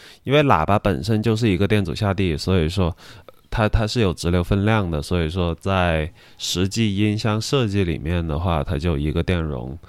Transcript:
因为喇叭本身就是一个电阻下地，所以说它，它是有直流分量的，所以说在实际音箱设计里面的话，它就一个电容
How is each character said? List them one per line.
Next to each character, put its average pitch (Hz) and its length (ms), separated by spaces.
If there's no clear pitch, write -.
因 123 100
为 147 80
喇 104 240
叭 101 140
本 82 240
身 107 180
就 110 140
是 113 140
一 90 80
个 98 100
电 104 160
阻 85 100
下 98 200
地， 87 240
所 92 220
以 78 100
说 90 260
它， 107 180
它 107 180
是 110 140
有 95 140
直 85 180
流 90 100
分 98 220
量 107 260
的， 76 120
所 87 200
以 80 80
说 87 260
在 87 540
实 - 280
际 101 300
音 104 220
箱 107 240
设 127 260
计 98 160
里 85 140
面 85 280
的 76 140
话， 85 240
它 71 140
就 78 200
一 73 140
个 82 100
电 87 200
容 67 360